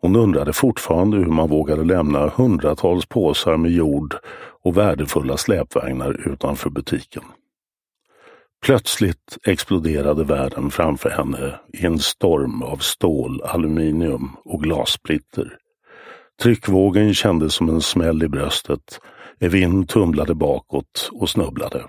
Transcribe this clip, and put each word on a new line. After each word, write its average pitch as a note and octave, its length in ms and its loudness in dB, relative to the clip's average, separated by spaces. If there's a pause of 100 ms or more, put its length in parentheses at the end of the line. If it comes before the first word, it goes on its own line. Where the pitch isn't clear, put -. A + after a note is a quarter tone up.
Hon F2+ 140 4
undrade D#2 380 4
fortfarande G#2 640 2
hur F2 140 2
man D#2+ 180 2
vågade D2+ 340 0
lämna D2+ 440 2
hundratals F2 760 0
påsar D#2+ 520 0
med E2 140 2
jord D2+ 440 0 (480)
och F2+ 140 0
värdefulla D2 600 0
släpvagnar - 960 -2
utanför - 360 -4
butiken. - 540 -8 (1400)
Plötsligt - 840 0
exploderade D#2 800 0
världen C#2 480 -2
framför D#2+ 380 0
henne C2+ 500 -4 (140)
i - 120 -6
en E2 140 2
storm C#2+ 640 0
av D2 140 -8
stål, - 640 -2
aluminium D#2 880 0 (160)
och D2 180 -6
glassplitter. - 920 -4 (840)
Tryckvågen G2+ 720 4
kändes E2 400 2
som E2 160 0
en D#2+ 120 2
smäll E2 420 0
i D#2+ 40 0
bröstet. - 760 -4 (380)
Evin F2+ 480 2
tumlade E2 480 2
bakåt C#2+ 760 -4
och - 180 -4
snubblade. - 600 -4